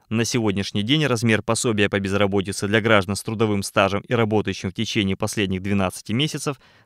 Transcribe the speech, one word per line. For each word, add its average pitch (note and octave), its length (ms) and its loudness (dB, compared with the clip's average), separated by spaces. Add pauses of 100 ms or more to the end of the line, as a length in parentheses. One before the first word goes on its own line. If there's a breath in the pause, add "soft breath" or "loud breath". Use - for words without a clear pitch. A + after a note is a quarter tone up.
На A2+ 160 0
сегодняшний G#2 600 0
день D3 220 2
размер A2+ 360 2
пособия G#2+ 460 0
по G2+ 100 0
безработице G2 680 0
для G#2+ 120 2
граждан G2+ 360 4
с - 60 -8
трудовым G#2+ 420 0
стажем G2 420 0
и B2+ 80 -2
работающим G#2 560 0
в - 40 -12
течение G2+ 420 -2
последних G2 440 -2
двенадцати G2 520 -2
месяцев C#3+ 480 -4 (260 soft breath)